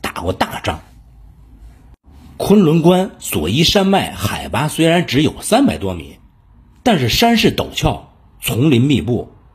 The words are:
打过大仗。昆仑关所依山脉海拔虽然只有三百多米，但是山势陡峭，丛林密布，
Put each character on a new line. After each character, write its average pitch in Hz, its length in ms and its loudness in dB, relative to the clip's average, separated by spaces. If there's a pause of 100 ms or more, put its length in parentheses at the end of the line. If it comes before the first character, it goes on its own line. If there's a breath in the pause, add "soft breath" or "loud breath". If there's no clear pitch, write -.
打 - 120 -10
过 87 200 -6
大 - 280 -6
仗。 - 180 -6 (1600)
昆 202 240 4
仑 160 200 4
关 180 380 4
所 - 300 -4
依 131 140 0
山 190 220 2
脉 175 260 0
海 - 380 -8
拔 131 180 -2
虽 160 200 0
然 165 180 2
只 127 160 0
有 143 200 0
三 247 260 2
百 80 100 -2
多 92 160 -6
米， 80 240 -12 (640)
但 220 160 2
是 127 120 0
山 233 280 2
势 220 180 2
陡 - 160 -4
峭， - 420 -4 (280)
丛 143 300 0
林 120 100 4
密 127 200 2
布， 107 280 -4 (240)